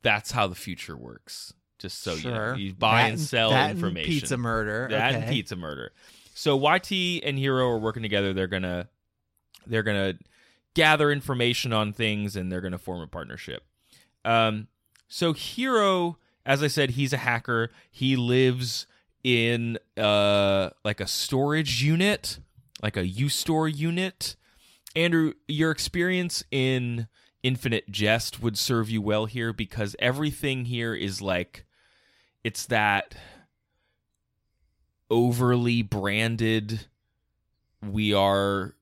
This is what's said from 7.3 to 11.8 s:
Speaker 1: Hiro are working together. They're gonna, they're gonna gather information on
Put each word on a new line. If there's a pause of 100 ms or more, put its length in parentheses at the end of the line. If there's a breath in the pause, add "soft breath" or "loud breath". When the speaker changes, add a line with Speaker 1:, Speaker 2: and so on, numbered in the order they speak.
Speaker 1:
Hiro
are
working
together.
They're
gonna, (800)
they're
gonna (600 soft breath)
gather
information
on